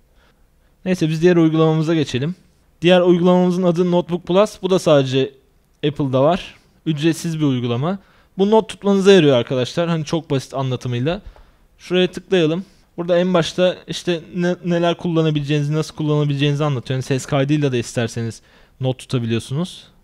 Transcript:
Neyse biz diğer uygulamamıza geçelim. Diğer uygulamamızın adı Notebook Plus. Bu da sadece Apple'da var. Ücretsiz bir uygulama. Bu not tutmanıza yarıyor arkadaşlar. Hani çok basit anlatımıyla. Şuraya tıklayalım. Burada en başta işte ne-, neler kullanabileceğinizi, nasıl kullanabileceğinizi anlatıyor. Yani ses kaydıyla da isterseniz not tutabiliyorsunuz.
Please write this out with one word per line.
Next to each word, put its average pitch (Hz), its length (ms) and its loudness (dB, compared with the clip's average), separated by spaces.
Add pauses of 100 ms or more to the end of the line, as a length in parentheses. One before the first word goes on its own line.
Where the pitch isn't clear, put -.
(840)
Neyse 180 240 -2
biz 156 120 -6
diğer 180 140 6
uygulamamıza 160 600 2
geçelim. 147 400 -2 (460)
Diğer 180 200 4
uygulamamızın 180 640 2
adı 175 280 0
Notebook 175 360 -2
Plus. 196 340 0
Bu 185 80 -2
da 185 100 2
sadece 135 540 2 (540)
Apple'da 135 360 0
var. 170 320 -2 (300)
Ücretsiz 160 540 -2
bir 151 60 0
uygulama. 127 540 -2 (380)
Bu 202 140 0
not 220 180 4
tutmanıza 196 420 2
yarıyor 147 260 6
arkadaşlar. 131 520 -2
Hani 160 160 -4
çok 165 240 -4
basit 135 240 -4
anlatımıyla. 131 680 -4 (560)
Şuraya 180 340 -2
tıklayalım. 180 540 -2 (320)
Burada 175 200 0
en 180 160 0
başta 175 440 0 (100)
işte 170 340 -6 (140)
ne-, 175 200 -2 (100)
neler 170 320 0
kullanabileceğinizi, 151 760 -2
nasıl 156 220 -4
kullanabileceğinizi 147 680 -2
anlatıyor. 135 320 -4
Yani 131 80 -4
ses 131 220 -4
kaydıyla 143 460 0
da 127 60 -2
isterseniz 117 640 -6 (400)
not 131 180 -4
tutabiliyorsunuz. 123 840 -6 (200)